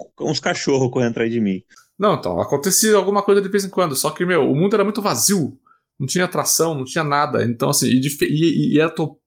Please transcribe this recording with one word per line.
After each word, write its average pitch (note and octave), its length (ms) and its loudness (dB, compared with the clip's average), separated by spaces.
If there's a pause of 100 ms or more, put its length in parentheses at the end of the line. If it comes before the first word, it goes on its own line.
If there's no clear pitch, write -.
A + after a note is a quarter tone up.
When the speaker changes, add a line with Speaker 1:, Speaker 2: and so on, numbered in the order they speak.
(200)
Speaker 1:
uns D3 200 -2
cachorros C3+ 500 0
correndo B2 200 0
atrás A2+ 200 -2
de A#2 100 -2
mim. F#2+ 220 0 (360)
Speaker 2:
Não, G3 160 2
então, F2+ 260 -4
acontecia F#3 560 2
alguma G3 260 2
coisa G3+ 200 4
de F#3+ 60 -6
vez G3 160 0
em F#3+ 40 -8
quando, F3+ 260 -2
só D#3 160 -4
que, F3 140 -4
meu, D#3+ 260 2
o C3+ 60 2
mundo G3 180 2
era G3+ 100 2
muito G3+ 180 -4
vazio. E3 560 -2 (400)
Não C#3 80 -4
tinha F3+ 180 -2
atração, E3 500 -2
não C3+ 100 -6
tinha D#3+ 200 -4
nada. C#3+ 400 0
Então, A#2+ 260 0
assim, C#3 180 0
e B2 120 4
dife-, C#3+ 240 -2
e, D3+ 480 2
e, - 40 0
e D3 40 6
é D#3+ 80 2
to-, E3 380 -6